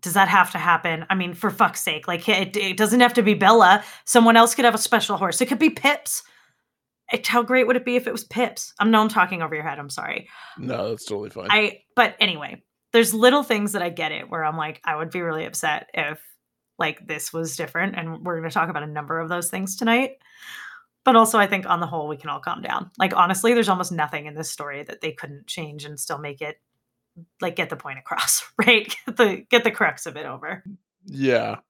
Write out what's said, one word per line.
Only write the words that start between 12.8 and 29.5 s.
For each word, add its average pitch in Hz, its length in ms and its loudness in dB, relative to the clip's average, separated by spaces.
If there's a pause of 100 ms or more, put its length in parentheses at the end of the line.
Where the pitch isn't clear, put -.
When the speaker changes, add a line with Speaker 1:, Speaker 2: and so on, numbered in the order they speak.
Speaker 1:
there's 233 200 4
little 247 300 4
things 208 300 -2
that 202 80 -4
I 175 80 -2
get 165 220 -6
it - 180 -12
where 165 160 -6
I'm 156 120 -4
like, 156 280 -8
I 160 100 -2
would 160 140 -6
be 180 120 -6
really 160 240 -4
upset - 480 -4
if, 151 260 -6 (580)
like, 151 300 -4
this 151 260 -8
was 160 240 -6
different. 175 400 -4
And 160 260 -10
we're 175 140 -4
gonna 160 140 -8
talk 165 180 -2
about 147 140 -6
a 151 40 -10
number 151 320 -6
of 165 100 -8
those 175 200 -4
things 190 280 -8
tonight. 247 340 0 (920)
But 254 120 6
also, 226 240 6
I 202 80 4
think 196 180 -2
on 175 140 0
the 170 80 -4
whole, 156 200 -6
we 151 100 -8
can 147 120 -14
all 143 120 -8
calm - 200 -8
down. - 380 -6
Like, 185 160 2
honestly, 190 380 4
there's 226 160 2
almost 180 220 -2
nothing 151 360 -4
in 147 80 -16
this 156 160 -10
story 143 320 -12
that - 180 -16
they 156 120 -6
couldn't 143 340 -16
change 151 380 -12
and 147 140 -16
still 151 180 -8
make 143 240 -12
it, 147 160 -10 (840)
like, 175 160 -6
get 170 140 -4
the 156 80 -8
point 135 200 -14
across, - 460 -4 (100)
<laughs> - 60 -18
right? 220 340 4 (120)
Get 254 100 -10
the, 196 340 2
get 233 140 4